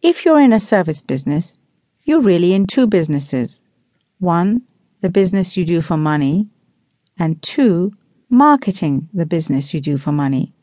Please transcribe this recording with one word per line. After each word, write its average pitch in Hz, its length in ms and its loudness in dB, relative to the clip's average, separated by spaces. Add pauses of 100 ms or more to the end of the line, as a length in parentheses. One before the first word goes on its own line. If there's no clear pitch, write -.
If 339 240 0
you're 311 160 4
in 262 120 6
a 220 80 2
service 175 420 -2
business, 143 560 -6 (460)
you're 311 160 2
really 180 320 2
in 196 160 0
two 254 180 2
businesses. 147 720 -2 (600)
One, 185 420 0 (380)
the 190 80 -2
business 190 480 0
you 185 80 -2
do 165 160 0
for 160 160 -4
money, 151 500 0 (720)
and 160 240 -4
two, 202 500 0 (380)
marketing 240 840 2
the 170 140 -4
business 160 480 -4
you 156 60 -4
do 139 180 -4
for 147 140 -4
money. 139 500 -2